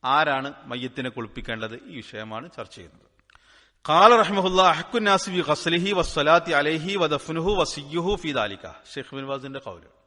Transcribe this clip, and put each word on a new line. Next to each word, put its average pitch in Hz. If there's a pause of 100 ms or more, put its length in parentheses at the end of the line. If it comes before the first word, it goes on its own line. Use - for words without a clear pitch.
ആരാണ് 139 (120)
മയ്യത്തിനെ 127
കുളിപ്പിക്കേണ്ടത്, 113
ഈ 165
വിഷയമാണ് 110
ചർച്ച -
ചെയ്യുന്നത്. - (800)
قال 175
رحمه 202
الله 185
أحق 160
الناس 214
بغسله 170
والصلاة 160
عليه 156 (120)
ودفنه 160
وصيه 165
في 160
ذلك، 107 (320)
ഷേഖ് 139
ബിൻ 135
ബാസിന്റെ 135
ഖൗല്. 87 (180)